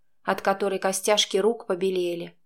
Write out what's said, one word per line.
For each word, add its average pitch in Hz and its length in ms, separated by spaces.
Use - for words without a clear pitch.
от 190 180
которой 190 380
костяшки 202 560
рук 214 300
побелели. 175 800